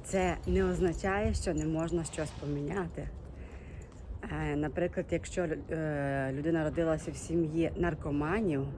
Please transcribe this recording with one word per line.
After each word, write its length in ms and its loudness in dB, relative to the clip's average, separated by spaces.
це 340 2
не 180 6
означає, 680 2
що 200 0
не 120 0
можна 380 0
щось 280 -4
поміняти. 760 -4
Е, 40 0
наприклад, 560 0
якщо 300 -2
лю-, 300 -2
е, 600 0
людина 300 2
родилася 480 2
в 40 -6
сім'ї 640 2
наркоманів 880 2